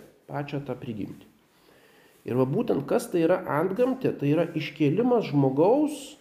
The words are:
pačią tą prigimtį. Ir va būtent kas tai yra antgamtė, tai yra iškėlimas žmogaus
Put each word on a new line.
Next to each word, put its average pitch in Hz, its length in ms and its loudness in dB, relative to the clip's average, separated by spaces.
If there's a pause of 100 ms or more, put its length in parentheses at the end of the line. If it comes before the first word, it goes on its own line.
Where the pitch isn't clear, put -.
(240)
pačią 143 400 -6
tą 127 140 -8
prigimtį. - 480 -10 (1000)
Ir 120 120 -2
va 131 80 4
būtent 196 400 -2
kas 220 240 -2
tai 170 120 0
yra 180 240 2
antgamtė, 190 640 0
tai 143 220 0
yra 165 140 2
iškėlimas 175 840 0
žmogaus 151 920 2